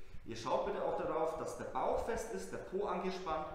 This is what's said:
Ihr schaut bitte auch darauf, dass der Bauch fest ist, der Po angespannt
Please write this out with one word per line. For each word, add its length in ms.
Ihr 80
schaut 320
bitte 160
auch 160
darauf, 400
dass 180
der 100
Bauch 380
fest 300
ist, 160
der 80
Po 280
angespannt 680